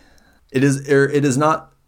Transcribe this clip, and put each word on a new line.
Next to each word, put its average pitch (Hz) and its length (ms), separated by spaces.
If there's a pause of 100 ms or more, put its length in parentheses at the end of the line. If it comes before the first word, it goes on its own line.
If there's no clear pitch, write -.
(520)
It 131 140
is, 139 240
er, 139 180
it 143 160
is 135 140
not 156 340 (160)